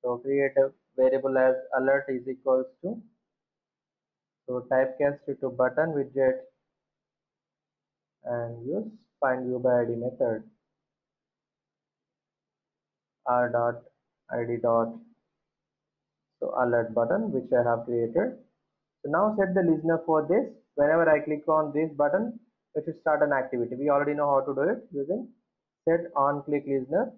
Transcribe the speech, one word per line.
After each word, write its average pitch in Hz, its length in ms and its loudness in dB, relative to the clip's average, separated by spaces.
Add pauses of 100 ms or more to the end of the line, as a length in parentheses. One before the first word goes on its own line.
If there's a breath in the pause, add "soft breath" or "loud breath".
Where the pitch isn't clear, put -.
So 123 160 -4
create 139 380 0
a 135 140 4 (260)
variable 131 420 2
as 131 160 4 (240)
alert 135 300 2
is 127 200 -6
equals 131 380 0 (160)
to, 226 180 -8 (1500)
so 123 240 -6
typecast 135 480 0 (100)
it 135 120 -6
to 127 100 -4
button 127 400 0
widget 131 480 0 (1900)
and 120 420 -8
use 208 260 -6 (280)
find 127 260 0
view 127 120 -2
by 123 220 4
I 120 60 0
D 117 100 -2
method. 120 460 -2 (2750)
R 123 240 0
dot 120 320 -2 (480)
I 120 140 -4
D 120 180 -4
dot, 117 260 2 (1500)
so - 220 -6
alert 117 320 0
button 175 380 0
which 127 200 -4
I 120 160 4
have 117 160 0
created. 120 540 -2 (640)
So 143 80 -8
now 202 280 2
set 185 160 0
the 190 80 2
listener 160 440 2
for 156 220 2
this. 214 240 0 (240)
Whenever 156 340 4
I 151 100 6
click 147 280 -4
on 156 260 2
this 156 220 0
button, 180 420 0 (360)
it 151 120 -4
should 160 140 -8
start 151 220 2
an 143 100 2
activity. 127 440 -2
We 143 140 0
already 147 240 2
know 147 120 0
how 139 140 4
to 139 140 -6
do 135 80 -2
it 226 300 -2
using 160 360 -6 (580)
set 165 140 4 (160)
on 143 280 2
click 147 220 -2
listener. 139 520 -2